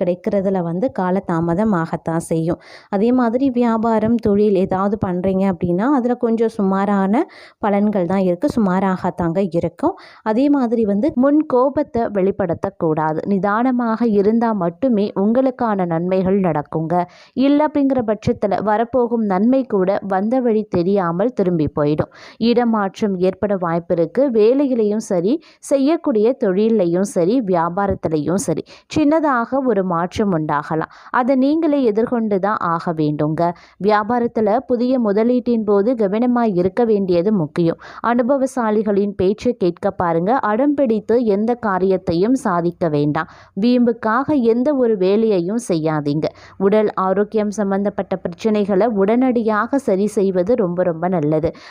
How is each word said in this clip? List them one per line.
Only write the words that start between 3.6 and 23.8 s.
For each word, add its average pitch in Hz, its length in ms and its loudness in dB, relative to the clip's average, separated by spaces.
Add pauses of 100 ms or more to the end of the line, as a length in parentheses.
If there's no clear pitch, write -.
தொழில் 208 400 2
ஏதாவது 190 520 0
பண்றீங்க 190 460 0
அப்படின்னா 175 420 -2
அதுல 240 200 0
கொஞ்சம் 226 340 0
சுமாரான 202 800 0 (400)
பலன்கள் 202 400 0
தான் 190 140 0
இருக்கு, 180 280 0
சுமாராகத்தாங்க 190 1040 -2
இருக்கும். 170 440 -4 (280)
அதே 233 260 0
மாதிரி 240 360 0
வந்து 202 300 0
முன் 285 320 2
கோபத்தை 269 560 0
வெளிப்படுத்தக்கூடாது. 180 1200 -2
நிதானமாக 226 800 0
இருந்தா 226 460 2
மட்டுமே 202 680 -2
உங்களுக்கான 226 680 0
நன்மைகள் 185 540 0
நடக்குங்க. 160 640 -2 (280)
இல்ல 285 340 2
அப்படிங்கிற 277 400 0
பட்சத்துல 208 560 -2
வரப்போகும் 233 580 0
நன்மை 220 440 2
கூட 196 380 0
வந்த 202 380 -2
வழி 220 240 0
தெரியாமல் 190 680 0
திரும்பி 175 360 0 (120)
போயிடும். 151 320 0 (240)
இடமாற்றம் 220 800 0
ஏற்பட 190 400 -2
வாய்ப்பு 170 360 -2